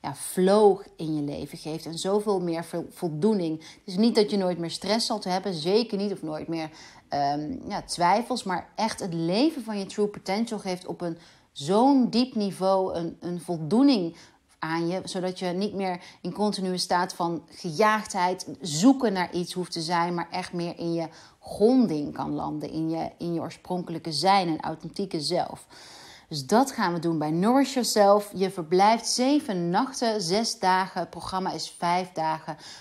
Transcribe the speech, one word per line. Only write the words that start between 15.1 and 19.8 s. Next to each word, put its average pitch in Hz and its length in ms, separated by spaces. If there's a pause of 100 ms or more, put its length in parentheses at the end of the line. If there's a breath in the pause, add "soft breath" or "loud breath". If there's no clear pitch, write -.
je 185 60
niet 185 280
meer 185 300 (180 loud breath)
in 180 120
continue 190 440
staat 180 360
van 170 360
gejaagdheid, 185 1000 (140)
zoeken 214 520
naar 180 200
iets 175 200
hoeft 180 180
te 170 100